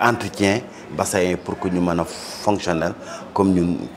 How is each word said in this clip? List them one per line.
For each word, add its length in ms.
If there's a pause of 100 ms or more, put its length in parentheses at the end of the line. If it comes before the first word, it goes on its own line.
entretien 600 (360)
bassin 260
yi 140
pour 220
que 100
ñu 120
mën 180
a 60
fonctionnel 880 (420)
comme 180
ñun 240 (200)